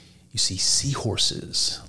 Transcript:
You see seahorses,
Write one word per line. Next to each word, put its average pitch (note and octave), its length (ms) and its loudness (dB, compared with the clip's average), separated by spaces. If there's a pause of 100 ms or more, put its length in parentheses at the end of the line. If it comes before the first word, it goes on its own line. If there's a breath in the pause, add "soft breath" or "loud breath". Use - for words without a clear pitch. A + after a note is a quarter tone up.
(320 loud breath)
You - 60 -8
see G2 200 0
seahorses, - 1300 0